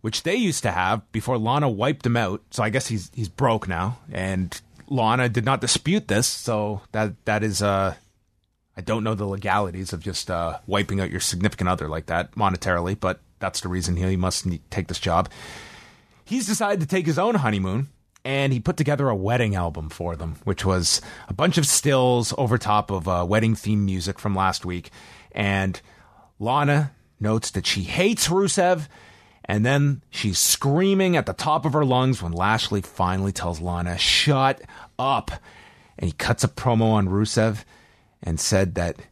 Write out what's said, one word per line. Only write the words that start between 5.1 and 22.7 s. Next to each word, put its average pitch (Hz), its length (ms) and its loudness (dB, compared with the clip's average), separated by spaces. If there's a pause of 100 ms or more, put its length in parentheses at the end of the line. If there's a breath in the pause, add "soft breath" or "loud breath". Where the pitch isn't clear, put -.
did 110 160 -2
not 135 160 0
dispute 180 480 0
this. 107 180 2
So 107 540 -4 (100)
that, 107 340 -2
that 107 180 0
is, 104 180 -2
uh, 98 340 2 (840)
I 92 40 -12
don't 110 220 -2
know 110 120 0
the 101 100 -4
legalities 98 680 -2
of 85 80 -8
just, - 300 -6
uh, 85 360 -2
wiping 98 340 0
out 92 100 -4
your 90 80 -6
significant 92 500 -2
other 82 200 -2
like 80 180 -6
that 85 280 -2
monetarily, 92 640 0
but 92 200 -2 (200)
that's 95 220 -6
the 92 80 -8
reason 87 280 -2
he 95 180 0
must 90 300 -2
ne-, 87 240 -4
take 92 180 -4
this 85 120 -8
job. 87 280 0 (960 loud breath)
He's 220 240 -4
decided 208 320 0
to 147 80 0
take 185 180 0
his 156 140 2
own 226 160 2
honeymoon, 107 540 0 (340)
and 135 300 0
he 123 60 0
put 160 180 -2
together 143 320 0
a 107 60 2
wedding 107 400 2
album 80 340 -2
for 85 260 -6
them, 78 280 -8
which 98 200 -2
was 92 380 2 (260 loud breath)
a 95 60 -8
bunch 165 240 2
of 151 80 2
stills 127 720 2
over 120 220 2
top 104 320 2